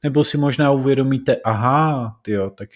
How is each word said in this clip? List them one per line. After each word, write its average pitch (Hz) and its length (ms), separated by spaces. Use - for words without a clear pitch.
nebo 147 200
si 147 140
možná 143 340
uvědomíte, 135 640
aha, 123 880
tyjo, 101 280
tak 104 260